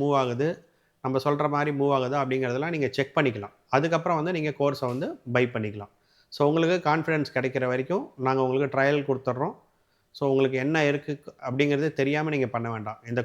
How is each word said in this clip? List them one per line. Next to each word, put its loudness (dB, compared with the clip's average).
மூவ் 2
ஆகுது, 0
நம்ம 0
சொல்ற 2
மாதிரி 0
மூவ் 2
ஆகுதா -2
அப்படிங்கிறதெல்லாம் -2
நீங்க 0
செக் 0
பண்ணிக்கலாம். 0
அதுக்கப்புறம் 2
வந்து -2
நீங்க -4
கோர்ஸை 0
வந்து -4
பை 4
பண்ணிக்கலாம். -6
So, 0
உங்களுக்கு 4
கான்ஃபிடன்ஸ் 0
கிடைக்கிற 0
வரைக்கும் -2
நாங்க 2
உங்களுக்கு 0
ட்ரையல் 2
கொடுத்துட்றோம். -2
So, -6
உங்களுக்கு 4
என்ன 2
இருக்கு -2
அப்படிங்கிறது 2
தெரியாம 0
நீங்க 0
பண்ண -4
வேண்டாம். -8
இந்த -2